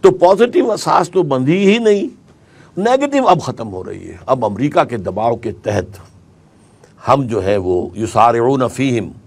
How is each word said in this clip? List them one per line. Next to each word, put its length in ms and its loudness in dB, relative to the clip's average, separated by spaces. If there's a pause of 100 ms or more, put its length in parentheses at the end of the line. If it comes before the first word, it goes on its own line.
तो 100 6
पॉजिटिव 560 2
असास 400 0
तो 140 0
बंधी 340 0
ही 220 4
नहीं, 280 2 (720)
नेगेटिव 480 0
अब 160 4
ख़त्म 260 -8
हो 140 -10
रही 180 -12
है। 280 -18
अब 180 0
अमेरिका 380 0
के 160 -6
दबाव 360 -4
के 160 -8 (100)
तहत 380 -4 (1040)
हम 240 0
जो 140 -2
है 180 0
वो 380 -2
युसारिऊन 720 2
फ़ीहिम 420 -4 (180)